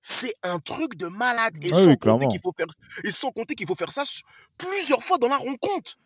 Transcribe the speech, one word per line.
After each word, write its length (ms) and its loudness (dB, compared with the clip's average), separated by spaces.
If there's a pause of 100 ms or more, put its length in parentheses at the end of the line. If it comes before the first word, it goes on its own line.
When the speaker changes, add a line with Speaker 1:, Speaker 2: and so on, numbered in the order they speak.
Speaker 1:
C'est 360 4
un 160 -4
truc 380 -8
de 100 -8
malade. 560 -4
Et 80 -2
Speaker 2:
Ah 20 0
Speaker 1:
sans 60 8
Speaker 2:
oui, 140 10
Speaker 1:
compter 40 4
Speaker 2:
clairement. 300 0
Speaker 1:
qu'il 120 -4
faut 160 -8
faire, 120 -6 (360)
et 60 -4
sans 220 2
compter 240 -10
qu'il 100 -10
faut 80 -4
faire 180 -6
ça 120 -4
s-, 180 -6 (340)
plusieurs 460 0
fois 160 -2
dans 100 0
la 100 0
rencontre. 580 -6 (100)